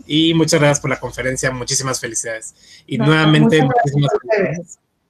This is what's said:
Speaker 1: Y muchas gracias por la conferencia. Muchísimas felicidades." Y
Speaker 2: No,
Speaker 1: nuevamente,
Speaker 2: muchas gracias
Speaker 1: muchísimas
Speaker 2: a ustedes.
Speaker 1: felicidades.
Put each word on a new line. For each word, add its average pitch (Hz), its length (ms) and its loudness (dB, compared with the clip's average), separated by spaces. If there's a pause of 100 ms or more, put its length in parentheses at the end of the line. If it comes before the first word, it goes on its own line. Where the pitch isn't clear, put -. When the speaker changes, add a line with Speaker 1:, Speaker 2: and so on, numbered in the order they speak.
Speaker 1:
Y 160 280 2
muchas 160 260 2
gracias 147 220 2
por 139 80 -4
la 127 100 -4
conferencia. 127 520 -6
Muchísimas 127 480 -6
felicidades." - 880 -12
Y 139 100 -6
Speaker 2:
No, 135 80 0
Speaker 1:
nuevamente, 156 560 4
Speaker 2:
muchas 143 120 2
gracias 139 220 0
Speaker 1:
muchísimas 143 160 0
Speaker 2:
a - 60 0
ustedes. 214 280 -2
Speaker 1:
felicidades. 170 340 -10 (300)